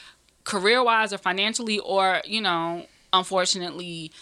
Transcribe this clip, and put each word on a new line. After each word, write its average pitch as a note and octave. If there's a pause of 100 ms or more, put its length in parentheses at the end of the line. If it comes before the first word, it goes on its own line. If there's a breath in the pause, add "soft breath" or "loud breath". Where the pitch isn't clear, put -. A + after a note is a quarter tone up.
(440 loud breath)
career-wise A3
or G3
financially, G#3
or, F#3+
you G#3+
know, E3+ (280)
unfortunately, F3+ (100 loud breath)